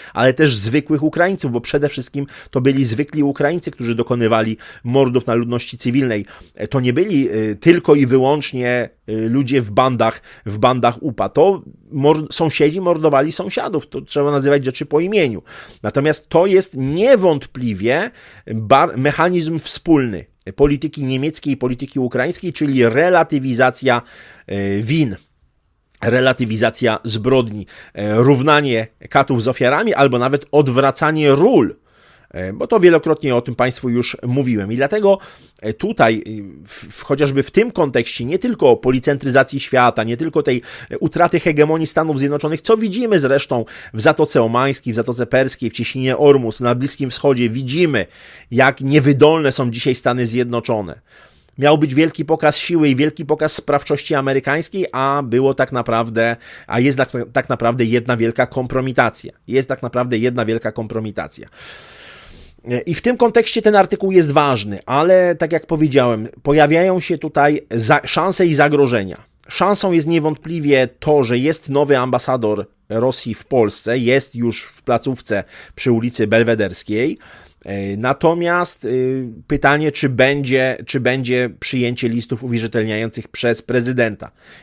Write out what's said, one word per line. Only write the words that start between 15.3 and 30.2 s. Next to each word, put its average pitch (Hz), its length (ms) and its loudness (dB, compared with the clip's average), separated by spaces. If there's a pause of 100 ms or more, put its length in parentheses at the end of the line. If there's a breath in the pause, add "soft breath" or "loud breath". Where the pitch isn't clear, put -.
Natomiast - 460 -2
to 175 180 2
jest 190 300 0
niewątpliwie 143 1300 0 (440 loud breath)
bar-, 110 240 2 (180)
mechanizm 160 640 0
wspólny 127 640 0 (320)
polityki 143 480 0
niemieckiej 135 480 -4
i 131 40 -2
polityki 127 420 -6
ukraińskiej, 135 540 -4
czyli 131 360 2
relatywizacja, 131 1120 2 (440 loud breath)
e, 98 340 -4
win, 120 360 -2 (840)
relatywizacja 117 1000 0
zbrodni, 113 640 -2 (280 loud breath)
e, 104 280 -4
równanie 135 640 4 (220)
katów 131 340 2
z 117 60 0
ofiarami 143 460 0
albo 131 240 2
nawet 135 340 -2